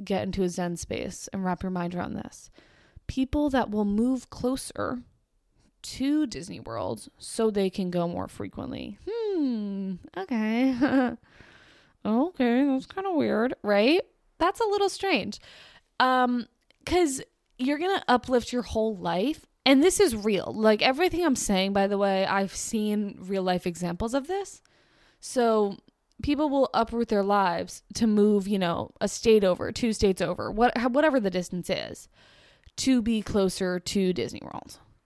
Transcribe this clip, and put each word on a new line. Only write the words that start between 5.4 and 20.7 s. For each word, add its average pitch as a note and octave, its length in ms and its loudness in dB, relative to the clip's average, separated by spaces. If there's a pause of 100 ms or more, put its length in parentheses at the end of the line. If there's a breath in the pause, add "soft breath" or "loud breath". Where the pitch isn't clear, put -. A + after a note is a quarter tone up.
to D4 460 -2
Disney F#3+ 320 -12
World - 480 -8 (100)
so - 320 0
they G3 200 0
can F3+ 200 -4
go F3 180 -2
more F3 200 -6
frequently. - 680 -10 (120)
Hmm. A#3+ 840 -4 (200)
Okay. B3 640 0
<laughs> B3+ 400 2 (880 loud breath)
Okay. B3 600 2
That's C4+ 200 0
kinda G4 260 -6
weird, A#3 520 0
right? G#3 380 4 (360)
That's F4+ 240 0
a A#4 40 2
little G4+ 220 2
strange. D#4+ 540 -2 (580 loud breath)
Um, B3+ 480 2 (380)
'cause D4+ 360 2 (360)
you're C#4 220 -2
gonna F#4+ 280 0
uplift B3 460 2
your B3 80 -2
whole A3 340 -2
life. F3+ 500 -4 (200)
And C4+ 180 8
this F4+ 160 4
is E4 160 4
real. G3+ 400 -2
Like, G#3+ 260 4